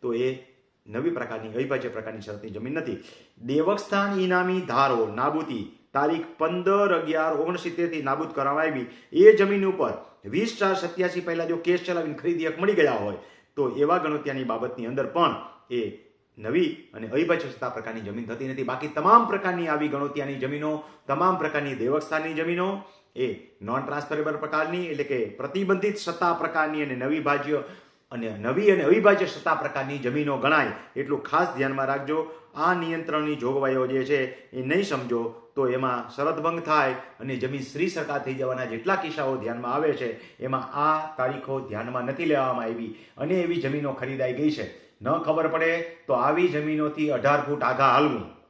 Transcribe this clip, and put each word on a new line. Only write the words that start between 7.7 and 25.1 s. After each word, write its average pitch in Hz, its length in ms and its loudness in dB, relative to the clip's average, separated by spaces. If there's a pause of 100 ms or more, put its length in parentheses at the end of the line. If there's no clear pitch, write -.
થી 160 140 -4
નાબૂદ 143 320 -2
કરાવાય 143 380 0
એવી 127 140 -4 (260)
એ 196 240 12
જમીન 196 280 4
ઉપર 160 300 0 (300)
વીસ 175 340 0
ચાર 196 160 2
સત્યાસી 180 540 -2
પહેલા 165 220 -2
જો 170 60 0
કેસ 175 300 0
ચલાવીને 160 340 -2
ખરીદી 165 260 0
હક 160 140 -2
મળી 196 200 4
ગયા 135 240 4
હોય, 101 120 -4 (400)
તો 139 200 2
એવા 151 220 4
ગણોતિયાની 147 460 -2
બાબતની 117 460 -4
અંદર 135 160 -2
પણ 156 280 2 (360)
એ 123 100 0 (580)
નવી 147 320 2 (240)
અને 110 140 -10
અવિભાજ્ય 151 460 0
સત્તા 123 220 -6
પ્રકારની 113 240 -8
જમીન 110 260 -8
થતી 120 220 -8
નથી. 131 240 -4
બાકી 143 260 -6
તમામ 214 320 8
પ્રકારની 180 380 -2
આવી 151 200 0
ગણોતિયાની 139 560 -4
જમીનો, 147 300 -2 (320)
તમામ 170 340 2
પ્રકારની 143 400 -2
દેવક 139 220 0
સ્થાનની 156 320 -4
જમીનો 175 340 0 (480)
એ 123 140 -2 (320)
નોન 117 180 -2
ટ્રાન્સફરેબલ 147 560 -4
પ્રકારની, 156 500 -2
એટલે 147 180 -4
કે 139 140 -2 (220)